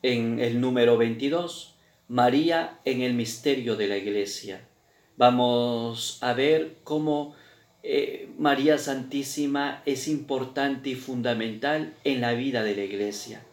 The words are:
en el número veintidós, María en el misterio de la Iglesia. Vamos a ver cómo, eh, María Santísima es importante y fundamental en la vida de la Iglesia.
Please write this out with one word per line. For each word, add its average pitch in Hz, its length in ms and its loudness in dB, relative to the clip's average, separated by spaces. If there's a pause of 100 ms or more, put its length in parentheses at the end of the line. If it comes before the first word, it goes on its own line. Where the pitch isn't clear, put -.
en 117 400 0
el 117 220 0
número 120 340 6
veintidós, 139 760 -2 (340)
María 143 800 2
en 127 160 0
el 127 100 0
misterio 120 640 0
de 104 120 0
la 101 100 -2
Iglesia. 101 680 -6 (520)
Vamos 120 1040 2
a 123 100 0
ver 156 500 2
cómo, 151 520 -2 (480)
eh, - 560 -2
María 143 400 4
Santísima 139 1040 -4
es 135 240 -2
importante 139 800 -2
y 127 60 -4
fundamental 123 1000 -2 (120)
en 135 180 0
la 120 100 0
vida 123 300 -2
de 104 120 0
la 101 100 -4
Iglesia. 104 680 -6